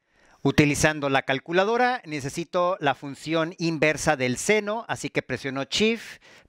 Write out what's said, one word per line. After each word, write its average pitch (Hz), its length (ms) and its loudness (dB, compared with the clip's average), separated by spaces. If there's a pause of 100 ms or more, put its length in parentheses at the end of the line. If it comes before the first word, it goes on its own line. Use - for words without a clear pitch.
(420)
Utilizando 147 680 2
la 135 140 2
calculadora, 214 840 0
necesito 165 720 -4
la 175 160 0
función 156 640 -4
inversa 156 580 0
del 127 220 0
seno, 214 500 0
así 151 220 -6
que 143 120 -2
presiono 135 480 -6
Shift, - 520 0 (280)